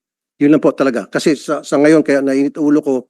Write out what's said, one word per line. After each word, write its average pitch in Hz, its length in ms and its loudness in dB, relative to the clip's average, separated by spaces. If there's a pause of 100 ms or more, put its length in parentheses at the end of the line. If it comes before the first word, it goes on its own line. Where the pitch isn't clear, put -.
(400)
Yun 143 160 4
lang 139 80 0
po 143 80 4
talaga. 123 400 -2
Kasi 156 240 0
sa, 143 320 -8
sa - 80 -4
ngayon, 151 240 4
kaya 139 240 0
nainit 139 320 -2
ulo 147 240 0
ko 143 160 -2 (140)